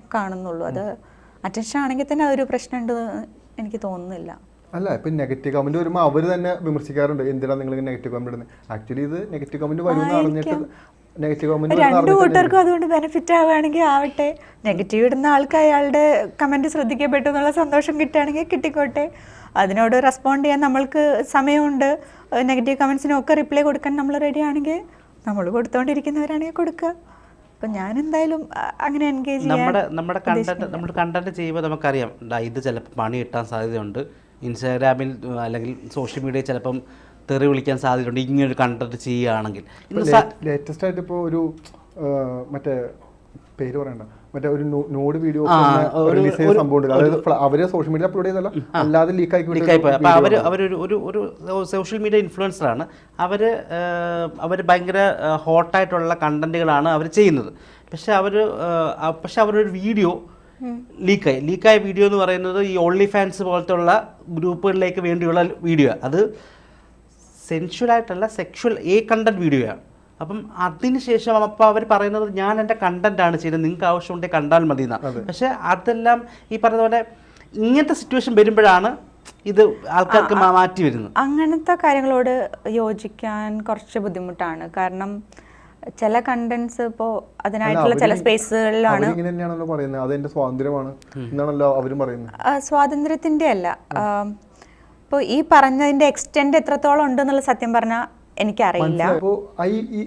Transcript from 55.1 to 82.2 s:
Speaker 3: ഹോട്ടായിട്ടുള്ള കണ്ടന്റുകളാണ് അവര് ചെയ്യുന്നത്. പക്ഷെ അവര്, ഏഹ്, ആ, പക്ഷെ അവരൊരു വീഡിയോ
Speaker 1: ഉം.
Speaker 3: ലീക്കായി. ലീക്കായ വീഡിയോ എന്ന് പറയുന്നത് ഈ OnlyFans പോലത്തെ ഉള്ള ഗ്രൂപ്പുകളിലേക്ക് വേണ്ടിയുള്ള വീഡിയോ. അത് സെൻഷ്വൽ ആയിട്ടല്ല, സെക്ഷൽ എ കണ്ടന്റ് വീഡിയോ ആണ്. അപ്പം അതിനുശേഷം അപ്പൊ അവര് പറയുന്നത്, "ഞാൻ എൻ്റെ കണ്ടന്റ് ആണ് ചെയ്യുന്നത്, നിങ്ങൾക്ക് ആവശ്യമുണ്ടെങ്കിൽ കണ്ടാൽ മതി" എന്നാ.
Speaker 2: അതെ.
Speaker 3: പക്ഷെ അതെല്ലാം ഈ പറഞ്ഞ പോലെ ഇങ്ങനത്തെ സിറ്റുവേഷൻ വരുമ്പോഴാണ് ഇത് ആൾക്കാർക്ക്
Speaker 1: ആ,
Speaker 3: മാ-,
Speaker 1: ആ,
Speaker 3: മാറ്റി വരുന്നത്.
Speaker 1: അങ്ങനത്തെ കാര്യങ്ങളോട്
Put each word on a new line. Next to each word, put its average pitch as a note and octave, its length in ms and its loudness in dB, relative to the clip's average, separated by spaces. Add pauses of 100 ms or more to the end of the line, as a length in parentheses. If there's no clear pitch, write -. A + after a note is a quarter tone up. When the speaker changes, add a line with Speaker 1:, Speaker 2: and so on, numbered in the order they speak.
Speaker 3:
ഹോട്ടായിട്ടുള്ള E3+ 840 2
കണ്ടന്റുകളാണ് D#3 640 0
അവര് D#3+ 180 0
ചെയ്യുന്നത്. D#3+ 460 2 (380)
പക്ഷെ E3+ 200 -6
അവര്, G3+ 300 2
ഏഹ്, E3+ 560 -2
ആ, D#3 120 -2
പക്ഷെ E3+ 320 -4
അവരൊരു G#3+ 280 2
വീഡിയോ F#3+ 540 0 (380)
Speaker 1:
ഉം. A#3+ 260 -12 (120)
Speaker 3:
ലീക്കായി. F#3 400 2
ലീക്കായ F#3+ 380 4
വീഡിയോ G3+ 280 2
എന്ന് G3+ 120 2
പറയുന്നത് F#3 440 0
ഈ F#3+ 160 -2
OnlyFans G3 680 2
പോലത്തെ F3+ 300 -2
ഉള്ള E3+ 440 2 (120)
ഗ്രൂപ്പുകളിലേക്ക് F3+ 720 0
വേണ്ടിയുള്ള E3+ 500 0 (100)
വീഡിയോ. D3+ 340 4 (100)
അത് F#3+ 340 0 (1080)
സെൻഷ്വൽ F3 440 -2
ആയിട്ടല്ല, A3 360 0
സെക്ഷൽ A3 520 -4
എ G#3+ 320 2
കണ്ടന്റ് A3 280 2
വീഡിയോ C#3 280 2
ആണ്. G2+ 100 -8 (440)
അപ്പം G3+ 360 -10
അതിനുശേഷം A3+ 840 0
അപ്പൊ G#3+ 220 4
അവര് A3 260 4
പറയുന്നത്, G#3 420 0
"ഞാൻ G3+ 260 0
എൻ്റെ G#3+ 240 0
കണ്ടന്റ് F#3 380 0
ആണ് E3+ 160 2
ചെയ്യുന്നത്, D#3+ 260 -2
നിങ്ങൾക്ക് E3 220 -2
ആവശ്യമുണ്ടെങ്കിൽ F3 500 -2
കണ്ടാൽ D#3 280 4
മതി" C#3 200 0
എന്നാ. A#2 200 -4
Speaker 2:
അതെ. B2 180 -6
Speaker 3:
പക്ഷെ E3+ 240 -4
അതെല്ലാം A#3 800 0 (260)
ഈ A3 120 -4
പറഞ്ഞ A3+ 140 2
പോലെ A3+ 280 2 (480)
ഇങ്ങനത്തെ C4+ 400 2
സിറ്റുവേഷൻ B3 420 -2
വരുമ്പോഴാണ് G#3+ 600 6 (480)
ഇത് G#3 440 4
ആൾക്കാർക്ക് F3+ 440 4
Speaker 1:
ആ, G3+ 60 2
Speaker 3:
മാ-, G3 40 6
Speaker 1:
ആ, F#3 80 6
Speaker 3:
മാറ്റി F#3 320 4
വരുന്നത്. A#2 340 0
Speaker 1:
അങ്ങനത്തെ D#4 640 0
കാര്യങ്ങളോട് C4 680 2 (160)